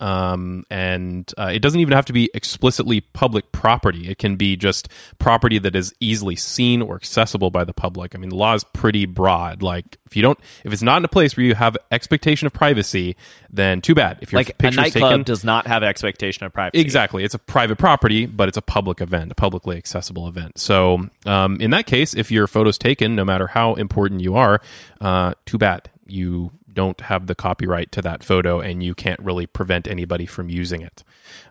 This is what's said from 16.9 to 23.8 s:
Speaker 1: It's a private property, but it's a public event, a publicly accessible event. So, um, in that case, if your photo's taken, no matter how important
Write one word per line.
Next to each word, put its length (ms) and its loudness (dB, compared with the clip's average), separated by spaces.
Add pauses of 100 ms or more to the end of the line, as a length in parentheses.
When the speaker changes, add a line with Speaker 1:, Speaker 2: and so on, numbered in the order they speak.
Speaker 1:
It's 120 -4
a 40 -8
private 380 0
property, 480 4
but 240 0
it's 80 -4
a 40 -6
public 400 -2
event, 300 -4
a 40 -16
publicly 420 -2
accessible 500 -10
event. 320 -12
So, 480 2 (180)
um, 360 2
in 100 2
that 140 2
case, 280 0
if 180 -4
your 140 4
photo's 320 2
taken, 380 0
no 140 0
matter 160 2
how 300 0
important 460 -2